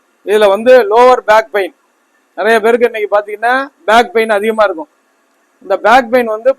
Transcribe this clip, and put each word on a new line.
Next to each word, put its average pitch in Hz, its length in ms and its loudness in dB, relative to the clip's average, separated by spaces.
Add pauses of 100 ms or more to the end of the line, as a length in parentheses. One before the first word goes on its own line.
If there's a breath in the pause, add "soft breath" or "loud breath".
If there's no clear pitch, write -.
(300)
இதுல 214 240 2
வந்து 226 200 2 (180)
லோவர் 247 380 4
பேக் 220 260 2
பெயின், 190 180 -4 (640)
நிறைய 208 180 0 (100)
பேருக்கு 233 240 0
இன்னைக்கு 208 260 -8
பாத்தீங்கன்னா 214 400 -4 (340)
பேக் 226 240 0
பெயின் 226 240 -2
அதிகமா 220 300 0
இருக்கும். 160 220 -10 (760)
இந்த 190 120 -4 (120)
பேக் 240 260 2
பெயின் 240 220 0
வந்து 233 240 -2